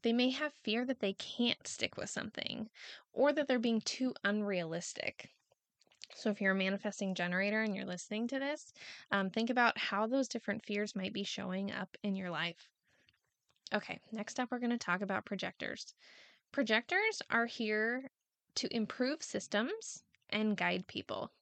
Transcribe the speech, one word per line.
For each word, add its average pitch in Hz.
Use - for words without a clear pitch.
They 233
may 247
have 294
fear 226
that 254
they 196
can't -
stick -
with -
something, -
or 285
that 285
they're 254
being 226
too -
unrealistic. 190
So -
if 202
you're 196
a 190
manifesting 190
generator 196
and 214
you're 196
listening 214
to 269
this, 277
um, 196
think 226
about 240
how 208
those 262
different 220
fears 208
might 190
be 196
showing 190
up 190
in 196
your 185
life. 165
Okay, -
next 220
up, 247
we're 247
gonna 240
talk 185
about 190
projectors. -
Projectors 285
are 233
here 226
to -
improve 254
systems -
and 214
guide 180
people. -